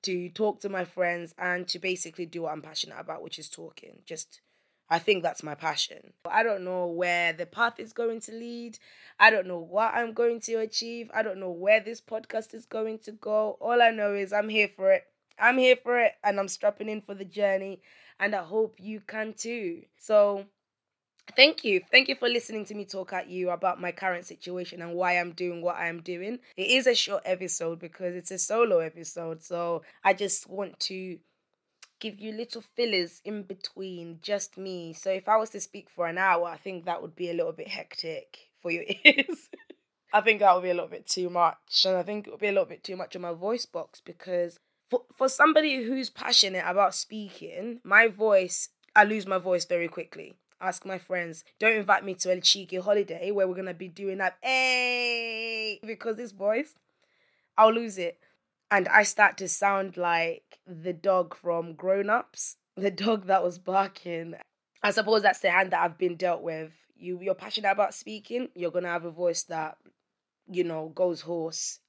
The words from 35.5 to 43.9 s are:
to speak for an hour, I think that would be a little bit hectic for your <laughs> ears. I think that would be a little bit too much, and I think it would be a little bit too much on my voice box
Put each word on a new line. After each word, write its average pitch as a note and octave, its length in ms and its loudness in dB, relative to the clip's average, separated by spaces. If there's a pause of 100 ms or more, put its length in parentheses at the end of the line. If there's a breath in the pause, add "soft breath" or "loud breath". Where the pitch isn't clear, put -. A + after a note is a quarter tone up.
to G#3 80 -10
speak - 300 -14
for F3 180 -4
an E3 100 -4
hour, F3+ 300 4
I E3 100 -10
think F3+ 280 -10
that F3 160 -4
would D#3+ 140 -14
be F3 140 -8
a E3+ 40 -6
little E3+ 180 -2
bit E3 160 -12
hectic - 840 -12 (120)
for F3 100 -4
your E3+ 120 -4 (100)
<laughs> - 120 -16
ears. D4 440 4 (640)
I G#3 80 6
think G#3 180 2
that G3 140 8
would F3+ 100 0
be F3+ 60 -2
a F3 40 2
little E3+ 160 -4
bit - 180 -16
too F3+ 220 -4
much, - 560 0
and F#3+ 100 2
I F3+ 80 -2
think G#3 220 -8
it - 60 -18
would - 80 -14
be G#3 80 -2
a G3+ 40 0
little F#3+ 140 2
bit D3+ 180 -16
too F#3+ 120 -12
much F3+ 200 -12
on F#3 60 -12
my F3 120 -8
voice G3+ 320 -6
box - 380 -14